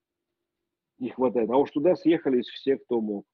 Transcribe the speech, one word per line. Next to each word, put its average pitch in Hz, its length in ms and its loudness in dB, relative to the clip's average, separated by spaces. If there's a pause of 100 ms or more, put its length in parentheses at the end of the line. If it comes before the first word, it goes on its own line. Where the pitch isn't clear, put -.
(960)
не 123 120 -8
хватает. 117 400 0
А 120 80 2
уж 143 140 2
туда 160 220 2
съехались 151 540 0
все, 135 300 -2
кто 120 240 -4
мог. 104 320 -6